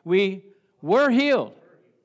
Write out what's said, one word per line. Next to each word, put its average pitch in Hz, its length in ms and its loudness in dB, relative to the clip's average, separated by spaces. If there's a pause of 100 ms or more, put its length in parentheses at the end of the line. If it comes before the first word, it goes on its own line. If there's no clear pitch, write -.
we 190 400 -2 (380)
were 240 280 0
healed." 247 480 -2 (480)